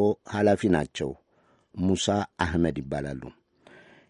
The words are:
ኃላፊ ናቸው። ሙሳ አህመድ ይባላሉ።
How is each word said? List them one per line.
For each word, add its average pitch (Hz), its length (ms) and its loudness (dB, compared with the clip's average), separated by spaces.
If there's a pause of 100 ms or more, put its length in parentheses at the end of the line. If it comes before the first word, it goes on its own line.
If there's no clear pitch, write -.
(300)
ኃላፊ 104 400 2
ናቸው። 73 400 0 (680)
ሙሳ 95 320 0 (320)
አህመድ 85 380 2
ይባላሉ። 69 440 -6 (880)